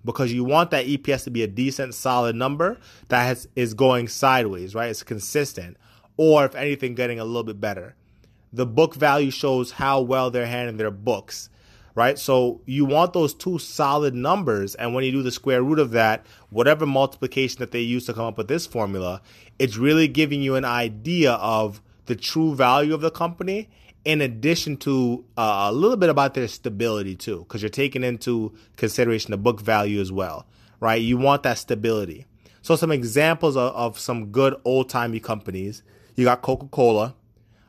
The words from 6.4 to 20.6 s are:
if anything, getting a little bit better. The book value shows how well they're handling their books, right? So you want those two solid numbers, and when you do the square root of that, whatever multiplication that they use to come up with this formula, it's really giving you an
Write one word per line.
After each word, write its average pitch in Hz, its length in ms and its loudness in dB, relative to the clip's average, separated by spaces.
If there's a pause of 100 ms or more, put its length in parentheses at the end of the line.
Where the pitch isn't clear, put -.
if 131 100 -2
anything, 135 400 -4
getting 120 240 -2
a 113 60 -6
little 117 200 -4
bit 104 180 -8
better. 98 340 -8 (560)
The 123 140 -2
book 151 280 2
value 143 360 2
shows 127 400 -2
how 139 320 0
well 127 280 0
they're 120 160 -2
handling 120 300 -6
their 107 140 -2
books, 101 580 -4 (460)
right? 120 240 2
So 127 480 0
you 135 180 0
want 160 300 2
those 156 180 2
two 180 260 -6
solid 143 560 -2
numbers, 123 600 -2
and 120 180 -6
when 131 120 -2
you 131 80 -2
do 135 100 0
the 127 100 -2
square 127 300 0
root 151 160 2
of 135 140 2
that, 113 340 2 (240)
whatever 143 340 4
multiplication 135 760 -2
that 123 100 -6
they 123 100 -4
use 120 240 -2
to 120 80 -6
come 113 140 -4
up 107 100 -8
with 104 120 -6
this 165 180 -4
formula, 95 560 -4 (360)
it's 113 200 0
really 151 300 4
giving 143 340 0
you 135 140 0
an 131 100 -2